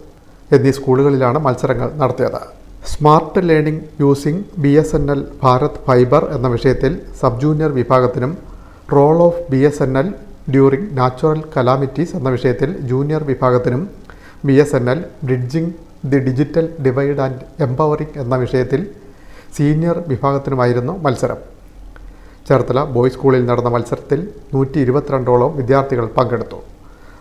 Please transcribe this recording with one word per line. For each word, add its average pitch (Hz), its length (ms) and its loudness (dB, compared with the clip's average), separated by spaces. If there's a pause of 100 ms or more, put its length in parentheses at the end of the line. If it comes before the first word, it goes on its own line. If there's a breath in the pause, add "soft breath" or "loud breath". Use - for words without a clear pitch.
(540 soft breath)
എന്നീ 131 160 4
സ്കൂളുകളിലാണ് 135 680 2
മത്സരങ്ങൾ 127 580 -2
നടത്തിയത്. 127 680 -4 (240)
സ്മാർട്ട് 160 640 2
ലേണിംഗ് 156 340 2 (180)
യൂസിംഗ് 143 440 2 (140)
ബി 143 100 2
എസ് 156 280 4
എൻ 143 140 -2
എൽ 143 160 -4 (160)
ഭാരത് 131 440 2
ഫൈബർ 127 380 4
എന്ന 127 240 -2
വിഷയത്തിൽ 131 540 0 (180)
സബ് 120 200 0
ജൂനിയർ 151 320 0
വിഭാഗത്തിനും, 127 640 0 (560 loud breath)
Role 151 260 6
of 175 120 4 (180)
ബി 131 60 2
എസ് 143 260 2
എൻ 131 160 0
എൽ 190 160 -2 (360)
during 135 320 4 (180)
natural 127 360 0
calamities 139 800 -2
എന്ന 131 120 -2
വിഷയത്തിൽ 127 520 0
ജൂനിയർ 143 440 -2
വിഭാഗത്തിനും 127 640 0 (540 loud breath)
ബി 139 80 2
എസ് 147 240 4
എൻ 123 140 0
എൽ 160 140 -2 (200)
Bridging 127 440 -2 (380)
the 139 220 0
Digital 151 380 0 (200)
Divide 139 400 0
and 131 400 -6
Empowering 151 540 -2
എന്ന 127 160 -2
വിഷയത്തിൽ 131 500 -2 (680 loud breath)
സീനിയർ 165 520 0
വിഭാഗത്തിനുമായിരുന്നു 135 920 0
മത്സരം. 131 380 -2 (1120 soft breath)
ചേർത്തല 127 360 2
ബോയ്സ് 127 300 0
സ്കൂളിൽ 127 320 0
നടന്ന 120 220 2
മത്സരത്തിൽ 139 600 -2 (260)
നൂറ്റി 135 240 0
ഇരുപത്തിരണ്ടോളം 131 760 2
വിദ്യാർത്ഥികൾ 131 500 0
പങ്കെടുത്തു. 120 500 -6 (640 soft breath)